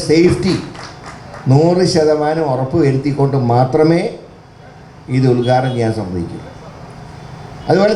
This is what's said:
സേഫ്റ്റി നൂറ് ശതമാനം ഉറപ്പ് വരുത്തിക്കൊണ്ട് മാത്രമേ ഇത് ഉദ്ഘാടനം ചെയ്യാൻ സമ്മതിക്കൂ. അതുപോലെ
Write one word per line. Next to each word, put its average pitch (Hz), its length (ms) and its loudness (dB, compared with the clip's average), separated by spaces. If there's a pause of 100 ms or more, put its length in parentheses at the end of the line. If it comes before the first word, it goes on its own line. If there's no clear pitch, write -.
സേഫ്റ്റി 170 480 2 (960)
നൂറ് 175 320 4 (100)
ശതമാനം 156 580 2
ഉറപ്പ് 131 320 -2
വരുത്തിക്കൊണ്ട് 135 540 0 (140)
മാത്രമേ 156 500 4 (1120)
ഇത് 131 160 2
ഉദ്ഘാടനം 123 440 0
ചെയ്യാൻ 113 240 0
സമ്മതിക്കൂ. 90 380 -8 (1300)
അതുപോലെ 196 280 4